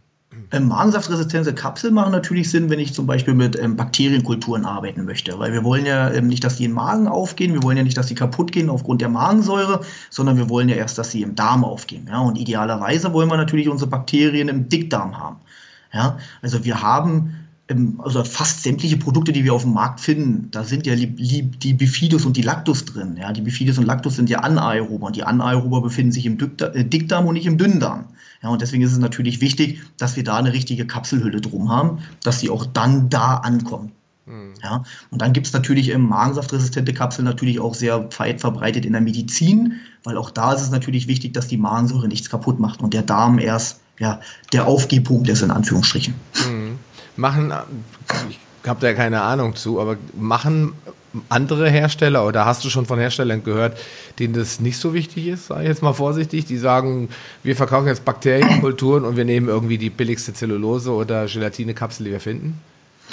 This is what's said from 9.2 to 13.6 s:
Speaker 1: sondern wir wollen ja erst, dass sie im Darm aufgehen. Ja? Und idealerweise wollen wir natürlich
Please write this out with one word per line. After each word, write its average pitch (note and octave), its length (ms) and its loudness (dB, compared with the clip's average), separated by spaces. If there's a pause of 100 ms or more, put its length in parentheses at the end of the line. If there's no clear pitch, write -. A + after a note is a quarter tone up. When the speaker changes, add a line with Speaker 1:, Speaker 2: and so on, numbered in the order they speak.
Speaker 1:
sondern C3+ 260 2
wir A#2+ 120 2
wollen B2 200 2
ja A#2 80 4
erst, A2 220 -4
dass A2+ 120 -6
sie G#2+ 120 -2
im G2+ 140 -4
Darm A#2 280 4
aufgehen. - 440 -8
Ja? A2 100 -4
Und A#2+ 180 0
idealerweise A2+ 760 -2
wollen D#3+ 180 4
wir D#3+ 60 2
natürlich D3+ 320 2